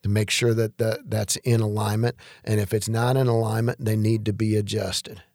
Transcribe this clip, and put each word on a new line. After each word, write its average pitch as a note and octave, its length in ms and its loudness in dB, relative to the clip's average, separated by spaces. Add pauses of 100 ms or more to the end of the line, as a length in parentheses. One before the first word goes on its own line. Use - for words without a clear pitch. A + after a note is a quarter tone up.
to G2+ 60 -2
make G#2 220 0
sure A#2 240 2
that A2 240 -2
the, A2 280 -2
that's G#2+ 300 -2
in A#2 240 2
alignment. G#2+ 560 0 (280)
And G#2+ 160 0
if G2+ 120 -2
it's G#2+ 160 0
not A#2 280 0
in C3 100 2
alignment, A2+ 580 0
they A2 120 2
need G#2+ 300 2
to G#2+ 60 -2
be G#2+ 240 0
adjusted. G2+ 680 -4 (120)